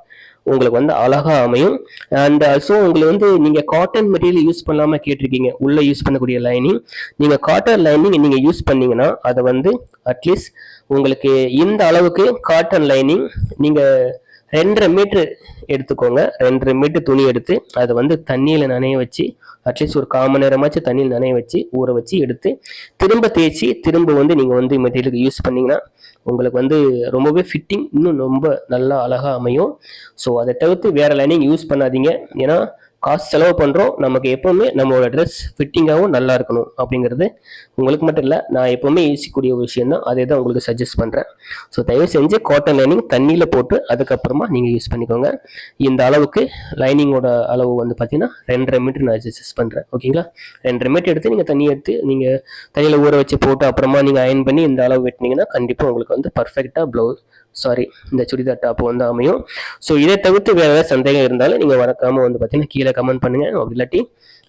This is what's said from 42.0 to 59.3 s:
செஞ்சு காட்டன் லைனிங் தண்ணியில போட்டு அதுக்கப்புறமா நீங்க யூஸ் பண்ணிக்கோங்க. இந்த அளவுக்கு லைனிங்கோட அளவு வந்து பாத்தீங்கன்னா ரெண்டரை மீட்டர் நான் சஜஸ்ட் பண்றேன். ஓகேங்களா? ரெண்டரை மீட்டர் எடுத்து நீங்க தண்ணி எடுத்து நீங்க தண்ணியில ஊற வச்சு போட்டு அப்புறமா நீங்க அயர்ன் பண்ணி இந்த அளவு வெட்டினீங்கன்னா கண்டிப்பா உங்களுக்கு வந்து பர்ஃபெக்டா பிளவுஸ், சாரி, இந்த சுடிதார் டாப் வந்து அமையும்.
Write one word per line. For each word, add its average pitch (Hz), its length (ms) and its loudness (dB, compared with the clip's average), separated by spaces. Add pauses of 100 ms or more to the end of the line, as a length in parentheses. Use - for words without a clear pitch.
செஞ்சு 165 300 2
காட்டன் 143 340 0
லைனிங் 139 340 2
தண்ணியில 151 360 2
போட்டு 135 420 0
அதுக்கப்புறமா - 600 -2
நீங்க 123 200 0
யூஸ் 117 200 -4
பண்ணிக்கோங்க. 117 400 -2 (480)
இந்த 131 280 2
அளவுக்கு 147 380 2 (320)
லைனிங்கோட 131 720 0
அளவு 123 300 -2
வந்து 120 220 -4
பாத்தீங்கன்னா 123 320 -4 (180)
ரெண்டரை 127 320 0
மீட்டர் 131 220 -4
நான் 120 160 0
சஜஸ்ட் - 380 -12
பண்றேன். 113 360 -6
ஓகேங்களா? 135 340 -2 (380)
ரெண்டரை 123 240 -4
மீட்டர் 139 220 0
எடுத்து 160 200 -2
நீங்க 214 140 0
தண்ணி 147 220 0
எடுத்து 147 380 -2
நீங்க 135 220 -2 (480)
தண்ணியில 147 260 2
ஊற 143 160 4
வச்சு 139 220 0
போட்டு 135 280 0
அப்புறமா 135 360 2
நீங்க 139 200 2
அயர்ன் 131 240 0
பண்ணி 139 160 2
இந்த 131 220 2
அளவு 131 180 2
வெட்டினீங்கன்னா 127 460 -2
கண்டிப்பா 123 380 -4
உங்களுக்கு 117 280 -2
வந்து - 200 -4
பர்ஃபெக்டா 131 520 -4
பிளவுஸ், 120 360 -4 (340)
சாரி, 123 280 -2 (260)
இந்த 127 160 -2
சுடிதார் 127 360 -6
டாப் 117 200 -4
வந்து 123 240 -2
அமையும். 120 340 0 (400)